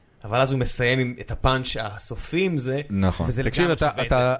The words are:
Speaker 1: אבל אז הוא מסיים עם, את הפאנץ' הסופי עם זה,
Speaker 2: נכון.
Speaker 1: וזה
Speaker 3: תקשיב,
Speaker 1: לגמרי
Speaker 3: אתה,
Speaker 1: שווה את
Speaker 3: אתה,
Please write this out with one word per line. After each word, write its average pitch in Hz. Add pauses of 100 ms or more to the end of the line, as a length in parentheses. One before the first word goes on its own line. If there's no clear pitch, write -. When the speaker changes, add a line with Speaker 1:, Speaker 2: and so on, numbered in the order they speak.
(240)
Speaker 1:
אבל 113
אז 135
הוא 135
מסיים 123
עם, 123
את -
הפאנץ' 131 (140)
הסופי 110
עם 175
זה, 131
Speaker 2:
נכון. 95
Speaker 1:
וזה 120
Speaker 3:
תקשיב, 127
Speaker 1:
לגמרי 170
Speaker 3:
אתה, -
Speaker 1:
שווה -
את -
Speaker 3:
אתה, 127